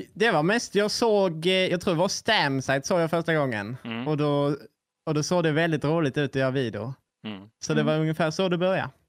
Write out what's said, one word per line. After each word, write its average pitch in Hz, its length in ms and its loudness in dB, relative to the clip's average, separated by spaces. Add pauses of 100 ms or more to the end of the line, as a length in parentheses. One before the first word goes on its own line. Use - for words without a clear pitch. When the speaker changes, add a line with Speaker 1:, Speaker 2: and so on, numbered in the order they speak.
(140)
Speaker 1:
det 226 160 2
var 156 120 2
mest, 208 320 0
jag 202 160 2
såg, 190 560 2
eh, 185 60 4
jag 185 280 2
tror 180 140 0
det 151 60 0
var 196 80 2
Stamsite 139 760 0
såg 180 140 2
jag 160 100 0
första 170 240 0
gången. 127 500 -2
Speaker 2:
Mm. 117 240 -6
Speaker 1:
Och 151 80 0
då, 143 400 0 (500)
och 160 80 -2
då 151 80 0
såg 175 200 0
det 160 100 2
väldigt 160 320 0
roligt 151 340 0
ut 143 120 0
att - 60 -8
göra 131 140 0
video. 120 440 -4 (320)
Speaker 2:
Mm. 101 220 -12 (100)
Speaker 1:
Så - 160 -4
det 151 80 2
var 151 100 2
Speaker 3:
Mm. 156 100 0
Speaker 1:
ungefär 156 280 0
så 190 180 0
det 175 100 0
började. 165 320 -2 (180)